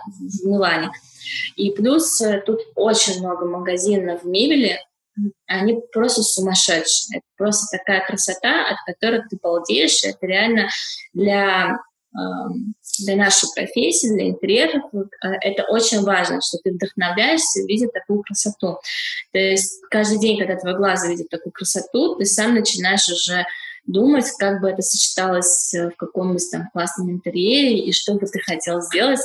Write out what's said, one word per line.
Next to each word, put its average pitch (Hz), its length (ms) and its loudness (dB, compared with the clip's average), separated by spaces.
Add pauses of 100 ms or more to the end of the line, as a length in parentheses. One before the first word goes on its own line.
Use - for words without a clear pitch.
в, - 360 -10
в - 40 0
Милане. 180 420 2 (640)
И 196 160 0
плюс, 269 500 2
э, 208 240 0
тут 226 140 0 (160)
очень 208 440 2
много 180 260 -4
магазинов 180 800 -2
мебели, 214 540 2 (680)
они 208 340 0 (100)
просто 233 300 2
сумасшедшие. 185 960 0
Это - 80 -14 (100)
просто 208 420 -2
такая 190 280 0
красота, 196 640 -2
от - 160 -2
которой 226 440 0
ты 185 120 -8
балдеешь. 170 640 2
Это 196 200 -4
реально 202 440 2 (440)
для, 190 640 2 (360)
эм, 185 580 -6 (260)
для 196 180 0
нашей 196 360 4
профессии, 262 640 0
для 190 140 2
интерьеров, 233 540 2 (100)
вот, 202 140 -4 (180)
э, - 20 -2 (140)
это 196 220 -2
очень 226 400 2
важно, 180 380 2
что - 220 -4
ты 190 80 0
вдохновляешься, 196 960 0
видя 220 220 0
такую 208 320 -2
красоту. 202 560 -4 (560)
То 190 60 0
есть 190 500 0
каждый 214 300 2
день, 214 200 4
когда 180 160 0
твой 180 220 -4
глаз 185 280 2
видит 170 240 -2
такую - 220 -8
красоту, - 640 0
ты - 100 -2
сам 214 300 2
начинаешь 196 540 2
уже 175 360 -2 (400)
думать, 247 520 4
как 196 240 0
бы 190 80 2
это 185 140 -2
сочеталось, - 880 2
э, 170 160 0
в 170 60 -12
каком-нибудь 180 560 -2
там 160 200 -6
классном 180 380 -4
интерьере, 190 720 2
и - 120 -2
что 202 220 0
бы 196 140 0
ты 196 120 -6
хотел 175 420 -4
сделать. 226 440 2